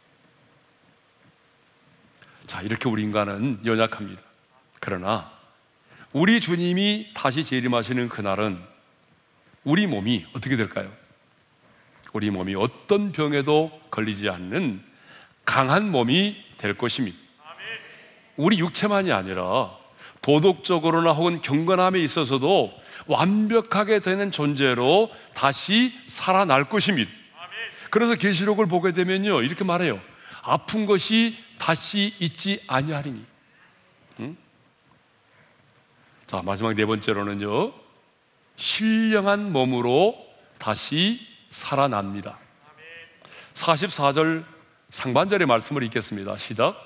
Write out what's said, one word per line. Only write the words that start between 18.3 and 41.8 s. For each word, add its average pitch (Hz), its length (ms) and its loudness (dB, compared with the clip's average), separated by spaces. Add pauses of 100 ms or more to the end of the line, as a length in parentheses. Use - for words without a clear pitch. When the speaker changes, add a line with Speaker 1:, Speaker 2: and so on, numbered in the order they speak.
Speaker 1:
우리 180 240 4
육체만이 190 540 0
아니라 95 640 -2 (440)
도덕적으로나 165 920 4
혹은 165 280 0
경건함에 180 580 2
있어서도 139 760 0 (300)
완벽하게 208 920 2
되는 190 300 -2
존재로 147 800 2 (240)
다시 214 600 0 (140)
살아날 175 600 2
것입니다. 160 420 0 (280)
Speaker 2:
아멘. 180 180 -16 (340)
Speaker 1:
그래서 233 260 4
계시록을 196 500 2
보게 180 260 2
되면요, 185 520 0
이렇게 165 200 -2
말해요. 170 380 0 (400)
"아픈 - 440 -2
것이 220 520 2 (200)
다시 202 600 -2
있지 185 480 -4
아니하리니." 139 560 -4 (960)
응? 139 180 -10 (1900)
자, 95 160 -6
마지막 101 300 -2
네 104 120 0
번째로는요, 104 880 -2 (840)
신령한 208 920 0
몸으로 127 760 2 (300)
다시 170 720 -2 (220)
살아납니다. 104 880 -2 (300)